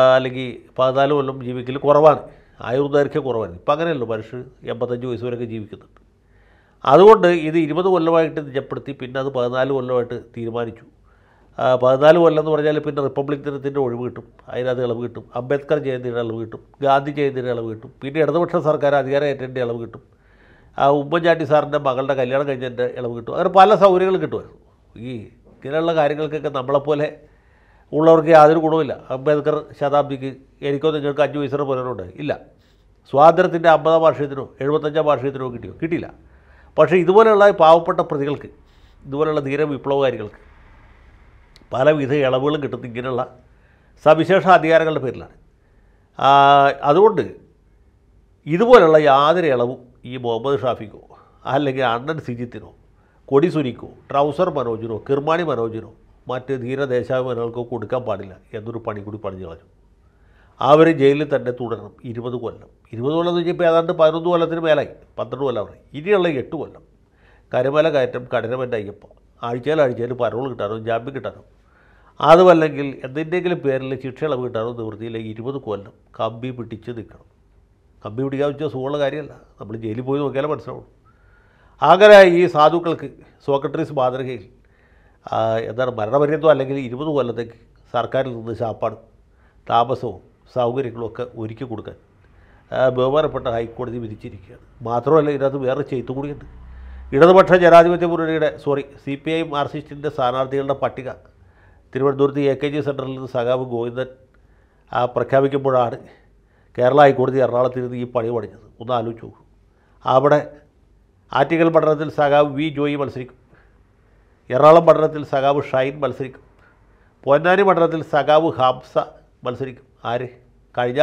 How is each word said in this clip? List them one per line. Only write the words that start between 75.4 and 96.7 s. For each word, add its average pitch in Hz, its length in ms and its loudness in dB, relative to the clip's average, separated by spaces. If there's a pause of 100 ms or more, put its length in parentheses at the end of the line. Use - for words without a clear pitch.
കൊല്ലം 101 260 -10 (240)
കമ്പി 117 400 -8
പിടിച്ച് 113 400 -14
നിൽക്കണം. - 300 -18 (760)
കമ്പി 110 220 -8
പിടിക്കാന്ന് 139 300 -4
വെച്ചാൽ 151 180 -6
സുഖമുള്ള 135 300 -6
കാര്യമല്ല, 139 300 -6 (260)
നമ്മൾ 107 140 -14 (100)
ജയിലിൽ 113 260 -8
പോയി 139 140 -2
നോക്കിയാലേ 135 280 -4
മനസ്സിലാവുള്ളൂ. - 380 -12 (1040)
അങ്ങനെ 202 260 10 (220)
ഈ - 20 4 (140)
സാധുക്കൾക്ക് 156 520 2 (380)
സോക്രട്ടീസ് 143 540 -4
മാതൃകയിൽ, 127 440 -4 (880)
ആ, 110 40 -2 (320)
എന്താണ് 123 300 -4
മരണപര്യന്തം 147 540 0
അല്ലെങ്കിൽ 135 240 -2 (100)
ഇരുപത് 131 280 -8
കൊല്ലത്തേക്ക് 120 420 -4 (360)
സർക്കാരിൽ 123 420 -4
നിന്ന് 113 260 -10
ശാപ്പാട് 110 360 -6 (760)
താമസവും 120 500 -2 (340)
സൗകര്യങ്ങളും 120 540 -4
ഒക്കെ 123 140 -12 (180)
ഒരുക്കി 110 300 -12
കൊടുക്കാൻ, - 260 -14 (800)
ആ, 123 40 -2 (180)
ബഹുമാനപ്പെട്ട 131 580 -2
ഹൈക്കോടതി 117 500 -8
വിധിച്ചിരിക്കുകയാണ്. 107 580 -18 (260)
മാത്രമല്ല 147 480 2
ഇതിനകത്ത് 135 280 -4
വേറെ 135 280 -2
ചെയ്തു 123 240 -6
കൂടിയുണ്ട്. 143 280 -12 (720)